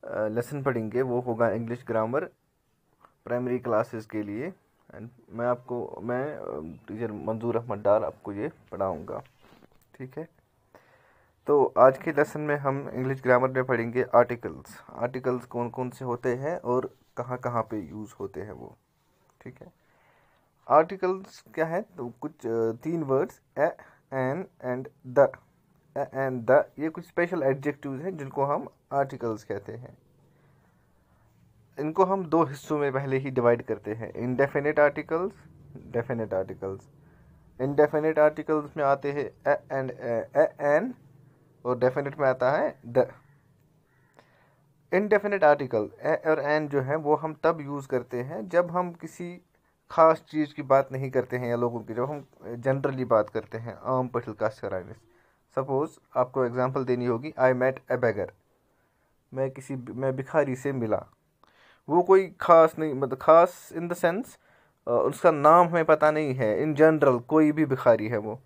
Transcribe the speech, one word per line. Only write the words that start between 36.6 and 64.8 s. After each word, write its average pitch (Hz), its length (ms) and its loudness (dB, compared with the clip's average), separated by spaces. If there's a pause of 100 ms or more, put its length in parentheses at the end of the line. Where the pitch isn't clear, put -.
इंडेफिनिट 151 580 2
आर्टिकल्स 151 580 2
में 151 80 -2
आते 139 280 0
हैं 139 420 -2
a - 40 -4 (140)
and, 135 180 -4
a, 117 520 -2
a, 160 40 4 (160)
an, 156 320 2 (720)
और 123 140 -2
डेफिनिट 135 420 0
में 139 80 4
आता 127 220 2
है 151 280 -2 (100)
the। 120 160 4 (1900)
इंडेफिनिट 202 520 2
आर्टिकल 135 460 2 (160)
a 156 200 0
और 156 160 2
an 151 280 0
जो 139 100 0
है 135 160 -2
वो 151 180 2
हम 156 280 -4
तब 160 180 2
यूज़ 143 280 -10
करते 123 340 -4
हैं 185 260 -10
जब 175 220 0
हम 180 220 -4
किसी 175 480 -14 (500)
ख़ास 160 380 6
चीज़ 151 260 -2
की 147 80 -10
बात 135 300 2
नहीं 131 180 -6
करते 127 260 -2
हैं 123 120 -4
या 120 80 0
लोगों 120 240 -2
की, 107 140 -12
जब 123 160 -2
हम 143 160 -10 (280)
generally 131 520 -2
बात 107 240 2
करते - 280 -8
हैं, 113 260 -12
आम 127 240 -2
पठल 117 240 -6
काश्तकाराइन। 98 600 -6 (640)
सपोज 139 340 -2 (260)
आपको 127 280 0
एग्जांपल 127 400 -2
देनी 123 220 -2
होगी, 127 340 -2
I 127 140 4
met 127 200 0
a - 220 -6
beggar, 107 300 0 (1080)
मैं 131 160 -2
किसी, 135 260 -12
मैं 131 400 -6
भिखारी 135 400 0
से 139 160 -4
मिला। 113 340 -2 (840)
वो 165 140 4
कोई 190 380 6
ख़ास 165 380 8
नहीं, 156 160 -2
मतलब 131 240 -4
ख़ास 170 540 6
in 165 100 -8
the 170 140 -6
sense, 180 300 0 (640)